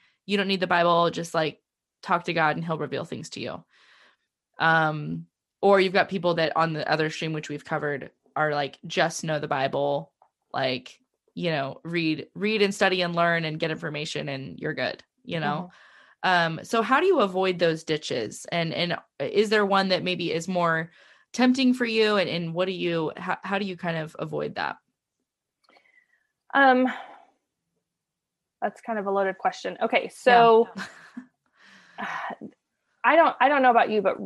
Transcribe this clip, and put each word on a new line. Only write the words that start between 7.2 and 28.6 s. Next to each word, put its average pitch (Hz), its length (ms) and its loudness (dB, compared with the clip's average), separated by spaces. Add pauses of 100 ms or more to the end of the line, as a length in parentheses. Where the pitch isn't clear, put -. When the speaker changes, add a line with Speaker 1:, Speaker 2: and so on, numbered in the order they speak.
Speaker 1:
which 151 160 -8
we've 147 160 -10
covered, 143 460 -6 (240)
are 151 180 0
like, 143 320 -4
"Just 165 380 0
know 156 160 -2
the 147 80 -6
Bible," 139 640 -2 (400)
like, 131 480 -6 (360)
you 175 160 -4
know, 139 320 -6
"Read, 160 520 -4
read 208 260 -2
and 196 140 2
study 185 260 2
and 175 140 -2
learn 170 300 2
and 156 140 -6
get 160 120 -2
information 151 580 -8
and 135 300 -10
you're 156 140 -6
good," 127 300 -6 (200)
you 170 160 -6
know? 156 320 -4 (540)
Speaker 2:
Mm-hmm. 170 340 2
Speaker 1:
Um, - 40 -
so 226 180 0
how 254 180 2
do 349 60 2
you 370 140 4
avoid 185 400 0
those 165 240 2
ditches? 139 680 -6
And, 170 220 -2
and 170 240 -2 (220)
is 208 300 0
there 214 160 4
one 196 240 2
that 165 140 0
maybe 180 280 -4
is 165 160 -4
more 165 440 0 (420)
tempting 254 400 4
for 247 120 -2
you? 220 320 2
And, 175 120 0
and 165 240 -4
what 180 120 -2
do 190 60 -2
you, 170 460 -2
how, 180 260 -6
how 196 160 -2
do 202 60 -4
you 185 120 -8
kind 170 200 -4
of 160 220 -8
avoid 151 360 -6
that? 73 220 -6 (1800)
Speaker 2:
Um, 262 340 6 (1700)